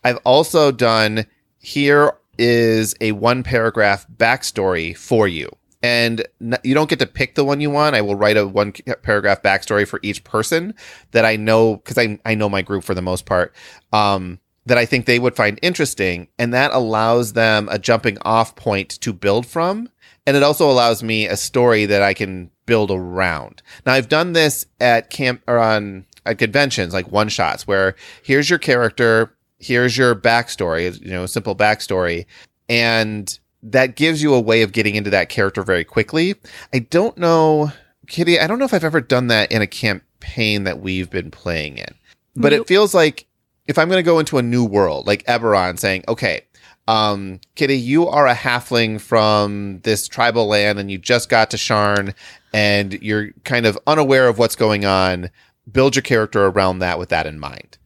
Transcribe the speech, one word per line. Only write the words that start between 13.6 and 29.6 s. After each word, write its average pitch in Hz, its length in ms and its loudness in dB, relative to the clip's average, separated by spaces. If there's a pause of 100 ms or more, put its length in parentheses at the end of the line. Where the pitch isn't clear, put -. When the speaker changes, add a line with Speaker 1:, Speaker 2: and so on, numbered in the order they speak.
Speaker 1:
um, 98 460 0 (300)
that 120 100 4
I 120 80 2
think 120 220 -2
they 123 100 4
would 123 180 0
find 104 280 0
interesting. 98 640 -2 (100)
And 120 160 -2
that 135 180 0
allows 113 600 0
them 110 380 2
a 104 80 -2
jumping 113 420 0
off 113 340 0
point 98 340 -4 (120)
to 120 100 -6
build 101 360 -2
from. 196 420 -6 (380)
And 139 100 2
it 139 60 4
also 147 260 4
allows 117 320 2
me 110 240 -2
a 92 100 -4
story 117 520 2
that 101 160 2
I 98 100 2
can 92 380 -8 (160)
build 107 240 2
around. 90 720 -4 (200)
Now, 127 100 0
I've 131 140 0
done 170 260 0
this 156 340 0 (120)
at 120 300 2
camp 127 380 -4
or 120 100 2
on, 104 480 -2 (220)
at 113 100 -4
conventions, 110 560 -2
like 92 180 -6
one 104 160 0
shots, - 380 -4
where 95 300 0 (260)
here's 143 300 0
your 175 80 0
character, 117 760 0 (220)
here's 123 400 0